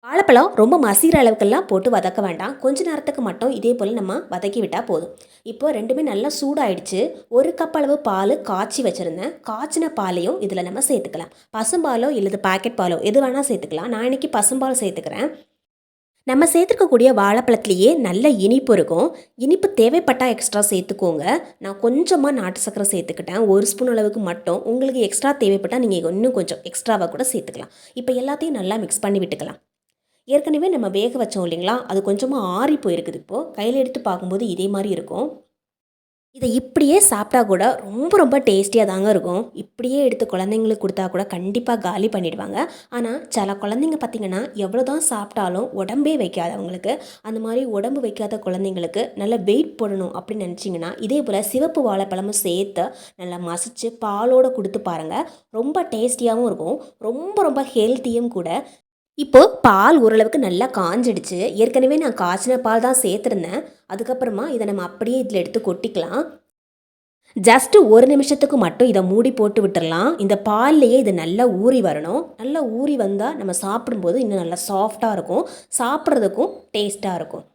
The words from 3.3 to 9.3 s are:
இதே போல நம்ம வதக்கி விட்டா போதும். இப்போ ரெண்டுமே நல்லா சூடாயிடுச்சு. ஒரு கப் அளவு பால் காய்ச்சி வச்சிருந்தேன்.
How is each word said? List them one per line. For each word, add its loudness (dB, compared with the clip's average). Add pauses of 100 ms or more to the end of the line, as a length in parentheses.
இதே 2
போல -2
நம்ம -4 (160)
வதக்கி -4
விட்டா -4
போதும். -4 (280)
இப்போ -4
ரெண்டுமே -2
நல்லா -2 (120)
சூடாயிடுச்சு. -2 (180)
ஒரு 2
கப் -4
அளவு 0
பால் 0
காய்ச்சி -4
வச்சிருந்தேன். -4 (140)